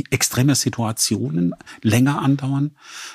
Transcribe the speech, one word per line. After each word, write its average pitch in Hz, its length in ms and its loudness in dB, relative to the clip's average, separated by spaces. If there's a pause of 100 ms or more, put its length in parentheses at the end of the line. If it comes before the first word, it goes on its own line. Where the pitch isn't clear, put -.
(100)
extremer 131 460 2
Situationen 107 960 -2 (280)
länger 127 380 2
andauern 139 520 0 (420)